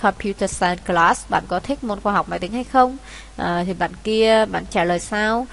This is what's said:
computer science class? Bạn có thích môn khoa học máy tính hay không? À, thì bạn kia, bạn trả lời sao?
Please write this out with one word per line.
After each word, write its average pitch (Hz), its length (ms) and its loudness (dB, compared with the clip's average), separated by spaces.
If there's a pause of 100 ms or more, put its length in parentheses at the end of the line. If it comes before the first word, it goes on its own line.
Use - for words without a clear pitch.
computer 196 500 -2
science 180 360 -2
class? 175 420 2
Bạn 170 200 0
có 180 120 -2
thích - 240 -6
môn 208 160 -4
khoa 202 120 0
học 175 160 0
máy 175 100 -6
tính 180 140 -6
hay 240 120 -4
không? 254 320 4 (400)
À, 175 300 0
thì 190 60 -2
bạn 175 180 -2 (140)
kia, 220 420 4
bạn 180 240 -4
trả 175 140 2
lời 175 160 2
sao? 220 520 -2